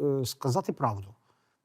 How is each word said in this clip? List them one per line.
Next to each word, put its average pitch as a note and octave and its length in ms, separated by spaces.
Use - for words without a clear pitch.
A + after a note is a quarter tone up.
е, A#2+ 40
сказати D#3 460
правду. G2+ 420